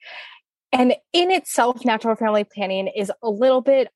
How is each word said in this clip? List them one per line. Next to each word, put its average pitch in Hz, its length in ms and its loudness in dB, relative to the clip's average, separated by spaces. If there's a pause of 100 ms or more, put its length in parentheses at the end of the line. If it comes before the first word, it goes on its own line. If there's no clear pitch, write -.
(720)
And 254 220 2 (180)
in 349 180 2
itself, 247 540 0
natural 220 300 0
family 214 280 0
planning 196 440 -6
is 202 240 -6 (120)
a 233 60 -4
little 254 320 2
bit 269 340 2